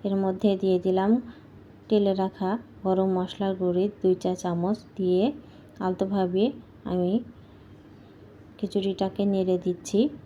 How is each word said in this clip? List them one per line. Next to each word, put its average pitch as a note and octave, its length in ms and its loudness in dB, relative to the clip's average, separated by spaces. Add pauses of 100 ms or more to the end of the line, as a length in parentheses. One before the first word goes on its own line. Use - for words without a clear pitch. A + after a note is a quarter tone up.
এর G3 120 0
মধ্যে F#3+ 400 2
দিয়ে F#3+ 240 2
দিলাম F#3+ 320 2 (720)
টেলে G3+ 280 2
রাখা F#3+ 360 -2 (320)
গরম F#3+ 320 2
মশলার F#3 420 -2
গুঁড়ি F#3 300 0 (120)
দুই F#3 180 2
চা F#3 200 -4
চামচ F3+ 420 -2 (160)
দিয়ে F#3 300 2 (560)
আলতোভাবে F#3+ 640 0 (420)
আমি F3+ 260 0 (1400)
খিচুড়িটাকে F#3+ 720 -2
নেড়ে F#3+ 320 2
দিচ্ছি। F3+ 420 -2 (260)